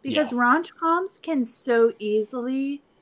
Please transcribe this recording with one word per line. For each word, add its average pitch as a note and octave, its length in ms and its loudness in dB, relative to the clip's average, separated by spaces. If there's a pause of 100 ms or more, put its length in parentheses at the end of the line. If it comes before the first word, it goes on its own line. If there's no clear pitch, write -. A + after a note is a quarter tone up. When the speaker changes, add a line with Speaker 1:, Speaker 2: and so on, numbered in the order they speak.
Speaker 1:
Because C4+ 280 0
Speaker 2:
Yeah. A#3+ 100 -2
Speaker 1:
rom-coms E4 800 0
can C#4 240 -2
so A#3 520 2
easily B3+ 840 -2 (200)